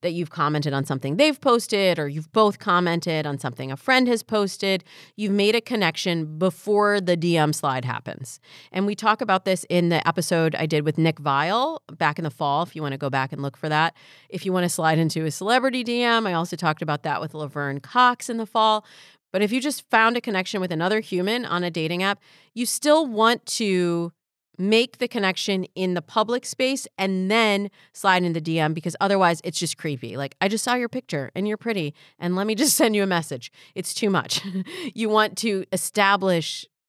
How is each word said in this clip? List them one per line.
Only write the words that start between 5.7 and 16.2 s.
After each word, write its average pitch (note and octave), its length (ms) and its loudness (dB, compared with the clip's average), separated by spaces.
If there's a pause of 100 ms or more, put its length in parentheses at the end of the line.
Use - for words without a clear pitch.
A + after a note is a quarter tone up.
before G#3 600 2
the F3+ 160 2
D E3+ 220 2
M D3+ 160 2
slide C3 320 -4
happens. - 540 -10 (320)
And G3 160 -2
we G#3 80 -2
talk G#3+ 260 0
about G3 240 0
this F#3+ 240 -2
in F3 200 4
the E3+ 180 2
episode E3 480 0
I - 100 -2
did D#3 200 0
with D3+ 120 -2
Nick D#3+ 200 2
Viall F3 640 -2 (180)
back D3+ 180 0
in E3+ 60 -6
the D3+ 80 -4
fall, D3 320 0
if - 120 -10
you D#3 60 -8
want C#3+ 120 -4
to C3+ 40 -6
go C#3 140 -4
back C3+ 200 -2
and C#3+ 120 -8
look C#3 140 -6
for D#3 120 -6
that. D#3 260 2 (320)
If - 160 -10
you F#3 80 -2
want F3+ 120 2
to F3 60 2
slide D#3+ 280 2
into D#3+ 280 2
a D#3 40 -2
celebrity B3 540 0
D A#3+ 180 -2
M, A#3 240 2